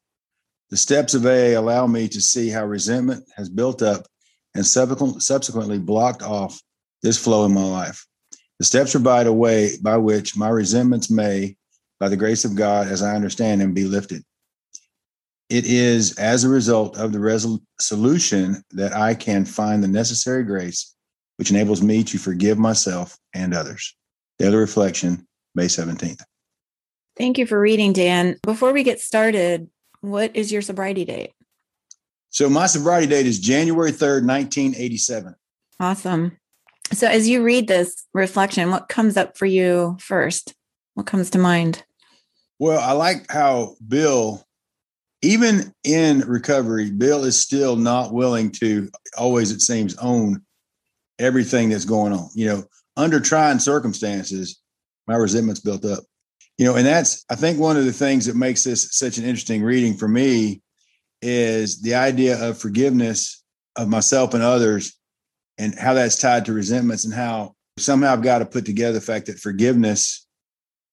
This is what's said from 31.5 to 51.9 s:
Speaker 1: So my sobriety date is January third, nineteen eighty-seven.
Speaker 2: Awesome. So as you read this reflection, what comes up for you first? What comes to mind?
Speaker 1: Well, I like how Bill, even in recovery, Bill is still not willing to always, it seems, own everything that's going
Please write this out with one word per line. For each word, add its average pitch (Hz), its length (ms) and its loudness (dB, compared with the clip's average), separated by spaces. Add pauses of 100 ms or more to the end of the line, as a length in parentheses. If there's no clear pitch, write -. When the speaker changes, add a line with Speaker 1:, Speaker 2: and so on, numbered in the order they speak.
Speaker 1:
So 143 180 2
my 156 180 2
sobriety 165 420 2
date 139 180 2
is 107 140 -2
January 160 500 2
third, 139 340 0
nineteen 135 520 -2
eighty-seven. 113 580 -6 (460)
Speaker 2:
Awesome. 180 580 -4 (540)
So 226 160 2
as 220 180 4
you 240 160 2
read 240 240 2
this 175 480 0
reflection, 190 560 0
what 185 180 -4
comes 220 280 0
up 185 200 -2
for 196 100 0
you 180 520 2
first? - 560 -4 (400)
What 202 120 -8
comes 185 240 -2
to 190 80 2
mind? 170 440 2 (800)
Speaker 1:
Well, 156 180 2
I 123 140 0
like 160 360 0
how 131 460 0 (140)
Bill, 120 580 0 (720)
even 214 520 2 (100)
in 151 380 4
recovery, 120 720 0
Bill 135 320 2
is 127 120 0
still 135 380 0
not 117 400 0
willing 117 380 0
to 107 360 -2 (280)
always, 120 340 2
it 117 120 -4
seems, 110 340 -2
own 117 460 0 (760)
everything 123 520 2
that's 101 140 -2
going 104 280 0